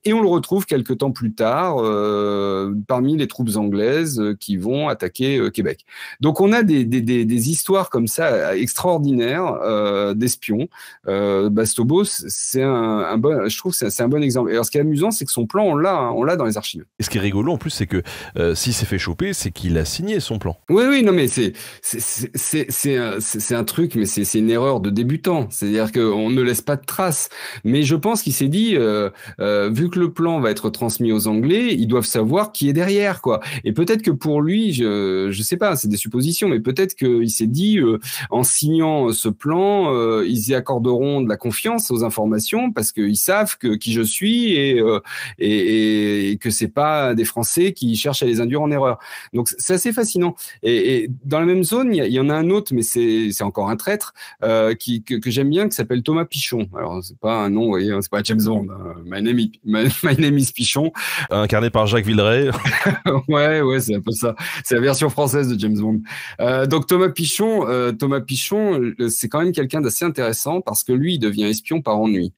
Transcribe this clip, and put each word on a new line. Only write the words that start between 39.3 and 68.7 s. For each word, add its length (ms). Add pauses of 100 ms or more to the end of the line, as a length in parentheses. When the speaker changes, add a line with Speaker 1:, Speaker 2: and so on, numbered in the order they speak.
Speaker 1:
euh, 340
ils 220
y 60
accorderont 680
de 80
la 80
confiance 540
aux 120
informations 680
parce 200
qu'ils 240
savent 440
que, 160
qui 180
je 80
suis 520
et, 280
euh, 180 (380)
et, 140
et, 800
et 60
que 120
c'est 180
pas 460
des 120
Français 480
qui 220
cherchent 280
à 20
les 160
induire 220
en 80
erreur. 260 (360)
Donc, 220
c'est 200
assez 180
fascinant. 420 (280)
Et, 320
et 140 (160)
dans 140
la 60
même 180
zone, 300
il 40
y 40
a, 60
il 60
y 60
en 100
a 40
un 160
autre, 240
mais 80
c'est, 500
c'est 120
encore 260
un 60
traître, 400 (280)
euh, 300
qui, 300
que, 100
que 160
j'aime 220
bien, 180
qui 60
s'appelle 260
Thomas 240
Pichon. 500
Alors, 280
c'est 160
pas 160
un 160
nom, 140
vous 20
voyez, 240
hein, 100
c'est 80
pas 220
James 140
Bond, 260
hein. 240 (100)
My 160
name 180
is, 120 (140)
my, 300
<laughs> 80
my 120
name 220
is 180
Pichon. 380 (360)
Speaker 2:
Incarné 400
par 160
Jacques 200
Villeray. 500
Speaker 1:
<laughs> 40 (680)
Ouais, 320
ouais, 220
c'est 140
un 40
peu 120
ça. 240 (280)
C'est 120
la 60
version 280
française 400
de 100
James 180
Bond. 240 (380)
Euh, 260
donc, 220
Thomas 220
Pichon, 580
euh, 240
Thomas 300
Pichon, 580 (200)